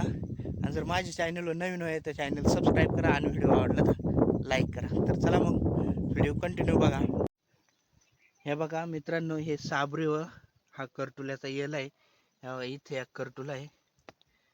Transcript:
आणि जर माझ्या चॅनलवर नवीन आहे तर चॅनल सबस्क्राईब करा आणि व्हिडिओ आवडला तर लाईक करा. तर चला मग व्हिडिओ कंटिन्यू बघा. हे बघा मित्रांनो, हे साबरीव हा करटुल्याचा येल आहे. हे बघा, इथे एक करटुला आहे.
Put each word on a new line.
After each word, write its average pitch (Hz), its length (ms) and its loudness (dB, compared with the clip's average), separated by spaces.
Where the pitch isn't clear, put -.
आणि 143 60 -2
जर 151 120 -2
माझ्या 175 300 -2
चॅनलवर 170 400 -2
नवीन 180 280 -4
आहे 160 180 -2
तर 151 120 -6
चॅनल 143 320 -4
सबस्क्राईब 160 520 4
करा 160 140 2
आणि 143 180 2
व्हिडिओ - 220 2
आवडला - 320 4
तर - 120 4
लाईक 131 200 2
करा. 123 120 -4
तर 175 120 2
चला 180 200 6
मग - 320 2
व्हिडिओ - 220 2
कंटिन्यू 165 440 2
बघा. 147 460 4
हे 147 100 -2
बघा 160 300 -4
मित्रांनो, 165 520 -4
हे 151 200 -2
साबरीव 151 640 -2
हा 135 140 -10
करटुल्याचा 135 600 -10
येल 143 260 -4
आहे. 139 120 -4
हे 127 40 -12
बघा, 127 160 -8
इथे 135 360 -8
एक - 180 -10
करटुला 131 340 -10
आहे. 139 160 -10